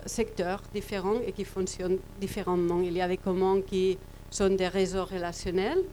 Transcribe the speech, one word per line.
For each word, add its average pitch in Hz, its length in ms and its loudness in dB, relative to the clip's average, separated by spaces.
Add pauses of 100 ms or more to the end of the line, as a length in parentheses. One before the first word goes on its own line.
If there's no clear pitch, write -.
secteurs 196 560 -2 (100)
différents 202 540 0
et 190 60 -4
qui 190 140 -4
fonctionnent 185 520 -2 (220)
différemment. 175 600 0
Il 180 120 0
y 185 80 0
a 180 60 2
des 185 100 0
communs 190 440 4
qui 185 360 2 (320)
sont 196 200 2
des 185 180 4
réseaux 185 380 0
relationnels 180 760 0 (120)